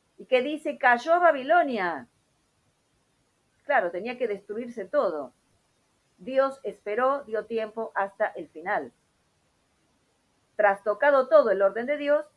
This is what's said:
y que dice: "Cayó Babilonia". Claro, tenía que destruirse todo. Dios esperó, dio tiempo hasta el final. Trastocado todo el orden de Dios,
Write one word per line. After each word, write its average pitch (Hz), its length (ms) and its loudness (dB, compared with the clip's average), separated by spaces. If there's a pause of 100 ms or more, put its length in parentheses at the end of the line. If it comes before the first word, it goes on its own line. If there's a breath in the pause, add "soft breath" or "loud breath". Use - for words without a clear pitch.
(180)
y - 80 -20
que 247 160 2
dice: 294 340 -6
"Cayó 254 420 2
Babilonia". 269 880 2 (1600)
Claro, 226 260 0
tenía 220 280 -8
que 240 100 -2
destruirse 208 560 -8
todo. 160 480 -2 (840)
Dios 269 460 -2
esperó, 240 600 -4
dio 214 220 -6
tiempo 220 480 -8
hasta 196 320 -4
el - 220 -10
final. 160 440 -6 (1600)
Trastocado 233 720 2
todo 294 220 6
el 196 120 2
orden 202 240 0
de 285 100 -2
Dios, 294 400 -2